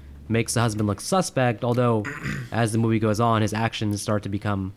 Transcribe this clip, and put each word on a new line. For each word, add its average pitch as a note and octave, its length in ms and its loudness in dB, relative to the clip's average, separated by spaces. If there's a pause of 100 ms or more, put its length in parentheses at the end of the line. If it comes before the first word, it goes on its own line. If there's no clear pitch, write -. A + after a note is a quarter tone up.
(300)
makes A2+ 240 0
the A#2 80 2
husband G#2+ 260 0
look G2+ 140 -2
suspect, C3 600 0
although A#2+ 420 2 (240)
<clears throat> A#2+ 240 -8
as A2 180 2
the A#2 60 0
movie A2+ 220 4
goes G#2+ 200 2
on, A2+ 220 4
his G#2 120 0
actions G#2+ 480 -2
start G#2+ 220 -2
to G#2 60 -8
become G2 480 -2